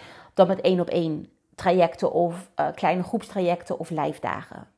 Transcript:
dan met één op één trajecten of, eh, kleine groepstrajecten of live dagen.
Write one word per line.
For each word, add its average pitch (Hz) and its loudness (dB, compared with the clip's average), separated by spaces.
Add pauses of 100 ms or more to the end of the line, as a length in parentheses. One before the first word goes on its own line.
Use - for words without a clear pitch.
(340)
dan 185 6
met 190 -2
één 185 4
op 170 -2
één 160 -2 (260)
trajecten 175 2
of, 175 -2
eh, 147 0
kleine 180 0
groepstrajecten 175 -4
of 165 -10
live 151 -4
dagen. - -8 (100)